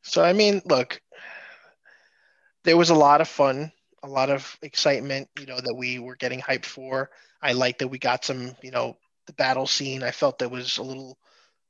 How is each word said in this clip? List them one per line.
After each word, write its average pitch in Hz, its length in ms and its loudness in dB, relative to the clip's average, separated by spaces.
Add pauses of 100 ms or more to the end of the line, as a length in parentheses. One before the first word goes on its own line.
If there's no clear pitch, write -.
So, 170 220 2
I 175 80 4
mean, 202 320 4
look, 131 360 0 (1600)
there 170 120 6
was 170 140 6
a 165 40 8
lot 147 260 8
of 160 80 2
fun, 139 440 0 (300)
a 139 60 -16
lot 135 220 0
of 139 320 -4
excitement, 139 640 -2 (100)
you 143 80 -16
know, 127 140 -10
that 123 160 -6
we 127 220 -6
were 127 180 -14
getting 127 240 -6
hyped - 240 -4
for. 131 460 -8 (320)
I 135 100 0
liked 127 280 0
that 131 80 -4
we 131 100 -10
got 123 260 -2
some, 123 380 -8
you 127 80 -18
know, 123 260 -6 (300)
the - 80 -20
battle 131 320 0
scene. 131 360 -4
I 123 80 -4
felt 135 300 0
that 123 100 -4
was 123 280 -6
a - 40 -8
little 131 360 -14 (520)